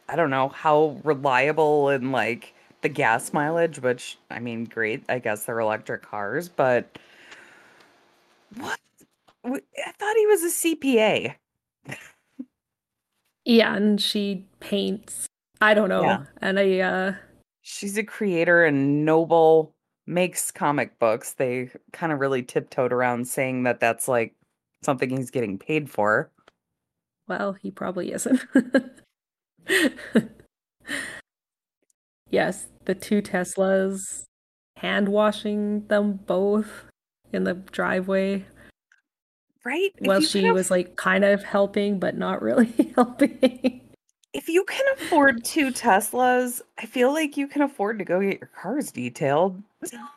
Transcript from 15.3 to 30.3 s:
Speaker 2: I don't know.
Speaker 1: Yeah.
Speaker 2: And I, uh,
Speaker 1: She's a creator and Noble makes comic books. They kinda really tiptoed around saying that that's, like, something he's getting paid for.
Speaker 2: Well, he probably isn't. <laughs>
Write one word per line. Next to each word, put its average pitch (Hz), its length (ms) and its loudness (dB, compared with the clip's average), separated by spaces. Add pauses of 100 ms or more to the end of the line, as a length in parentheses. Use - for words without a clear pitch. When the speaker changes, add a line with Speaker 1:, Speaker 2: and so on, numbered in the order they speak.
Speaker 2:
I 214 120 6
don't 208 160 2
know. 185 140 0
Speaker 1:
Yeah. 139 220 0 (160)
Speaker 2:
And 190 180 0
I, 190 200 2
uh, 185 340 -2 (500)
Speaker 1:
She's 202 340 -10
a 220 60 0
creator 175 640 2
and 143 400 2
Noble 160 680 6 (340)
makes 175 440 -2
comic 147 480 -2
books. 113 340 0
They 127 360 -4 (240)
kinda 160 240 -2
really 135 260 0
tiptoed 131 500 -2
around 123 340 0
saying 127 360 -4
that 123 160 0
that's, 117 280 0
like, 117 280 0 (480)
something 131 260 -2
he's 127 220 -4
getting 104 260 -4
paid 151 320 -4
for. 107 400 0 (1000)
Speaker 2:
Well, 196 260 -4
he 196 180 -14
probably 185 400 -8
isn't. 233 300 -2 (1300)
<laughs> - 640 0 (2000)